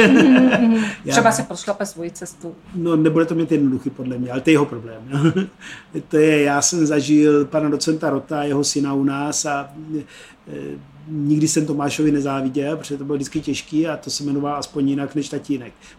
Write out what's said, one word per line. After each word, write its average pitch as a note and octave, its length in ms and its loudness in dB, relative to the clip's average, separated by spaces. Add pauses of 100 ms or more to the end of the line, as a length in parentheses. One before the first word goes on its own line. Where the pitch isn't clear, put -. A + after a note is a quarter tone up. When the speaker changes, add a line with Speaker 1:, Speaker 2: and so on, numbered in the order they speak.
Speaker 1:
Mhm, B3+ 380 8 (160)
mhm. A3+ 140 4
Speaker 2:
<laughs> G#3+ 300 -4
Já C#3 60 -4
Speaker 1:
Třeba A3+ 200 4
si D#3+ 120 -2
prošlape G3 420 -6
svoji E3+ 260 -10
cestu. - 440 -14 (200)
Speaker 2:
No, E3+ 200 0
nebude D#3+ 300 4
to E3 100 -4
mít D#3+ 160 0
jednoduchý, C#3 380 0
podle B2+ 280 -8
mě, B2 140 -6
ale C3 100 -4
to E3 80 0
je D#3+ 40 8
jeho D3 120 4
problém. A2+ 360 -12 (100)
<laughs> E3 380 0 (580)
To D#3+ 100 0
je, D3+ 240 4
já C#3+ 200 2
jsem E3 240 0
zažil D3 600 4
pana D3+ 240 -2
docenta D#3 400 -2
Rota, C#3 340 -4
jeho C#3+ 200 -2
syna C#3 300 -2
u C3+ 100 0
nás C#3+ 420 -4
a, C#3+ 240 -6 (280)
eh, - 560 -16 (580)
nikdy D3+ 360 0
jsem D#3 180 0
Tomášovi D3 460 0
nezáviděl, C#3 680 -2
protože C#3+ 200 -10
to C#3 80 -10
bylo D3 100 -4
vždycky C#3 260 -6
těžký D3+ 460 -4
a D3+ 100 -4
to D3 120 -12
se D3 140 -8
jmenoval C#3+ 320 -4
aspoň C#3 340 -2
jinak C#3 260 -4
než C#3+ 140 -4
tatínek. C3+ 440 -8 (260)